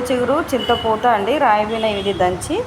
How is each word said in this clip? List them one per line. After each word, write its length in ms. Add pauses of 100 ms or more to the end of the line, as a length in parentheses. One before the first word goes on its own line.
చిగురు, 280 (160)
చింతపూత 520 (120)
అండి, 260
రాయి 280
మీద 200 (120)
ఇది 200
దంచి, 340 (100)